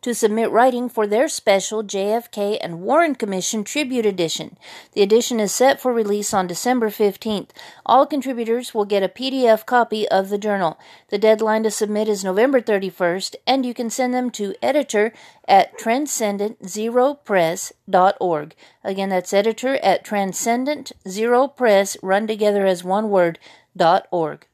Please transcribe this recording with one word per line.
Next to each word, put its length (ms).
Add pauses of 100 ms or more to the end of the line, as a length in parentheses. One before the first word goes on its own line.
to 100
submit 380
writing 380
for 180
their 200
special 540
J 320
F 160
K 300
and 220
Warren 340
Commission 480
Tribute 420
Edition. 540 (340)
The 80
edition 380
is 120
set 300
for 100
release 440
on 100
December 460
fifteenth. 600 (320)
All 220
contributors 680
will 100
get 160
a 80
P 220
D 160
F 180
copy 440
of 200
the 80
journal. 400 (320)
The 80
deadline 460
to 80
submit 360
is 160
November 380
thirty-first, 720 (120)
and 180
you 80
can 160
send 240
them 180
to 300
editor 520 (340)
at 320
transcendent 880
zero 460
press 580 (160)
dot 300
org. 340 (300)
Again, 260
that's 240
editor 440
at 280
transcendent 880 (160)
zero 400
press, 560
run 240
together 400
as 160
one 260
word, 300 (360)
dot 360
org. 420